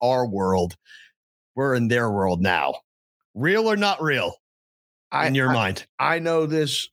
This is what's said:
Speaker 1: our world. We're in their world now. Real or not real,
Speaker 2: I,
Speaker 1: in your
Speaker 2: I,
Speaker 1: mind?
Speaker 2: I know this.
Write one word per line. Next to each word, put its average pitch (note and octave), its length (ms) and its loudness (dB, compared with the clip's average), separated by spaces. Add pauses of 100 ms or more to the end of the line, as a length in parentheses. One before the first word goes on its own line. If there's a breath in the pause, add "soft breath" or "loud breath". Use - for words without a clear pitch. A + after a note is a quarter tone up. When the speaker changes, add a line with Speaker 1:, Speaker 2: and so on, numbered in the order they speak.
Speaker 1:
our B2+ 240 2
world. F#2+ 500 0 (760 loud breath)
We're C3+ 200 0
in A#2 140 0
their A#2 220 2
world F#2+ 300 0
now. E2+ 360 0 (580)
Real G3 360 2
or G#3+ 60 2
not G3+ 260 0
real, B2+ 340 0 (760)
Speaker 2:
I, C#3+ 140 -2
Speaker 1:
in C3+ 80 0
your C3+ 160 2
Speaker 2:
I, D3 40 2
Speaker 1:
mind? G2 320 -2 (120)
Speaker 2:
I D#3 200 0
know E3 280 0
this. D3+ 460 -2